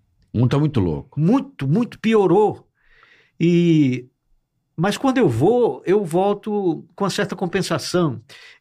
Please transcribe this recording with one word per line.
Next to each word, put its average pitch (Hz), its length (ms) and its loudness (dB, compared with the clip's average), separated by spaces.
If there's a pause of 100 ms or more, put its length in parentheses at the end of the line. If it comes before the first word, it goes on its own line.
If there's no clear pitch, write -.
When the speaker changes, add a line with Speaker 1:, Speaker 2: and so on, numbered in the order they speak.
(340)
Speaker 1:
O 98 60 -2
mundo 123 100 2
tá 139 100 0
muito 147 200 -2
louco. 82 400 -4
Speaker 2:
Muito, 170 480 -2
muito 226 320 -2
piorou. 202 680 2 (720)
E, 165 720 2 (680)
mas 196 180 0
quando 262 220 -2
eu 233 100 4
vou, 156 580 0
eu 202 200 2
volto 196 800 -2 (100)
com - 80 -4
uma 190 60 -2
certa - 260 -4
compensação. 170 880 -2 (400)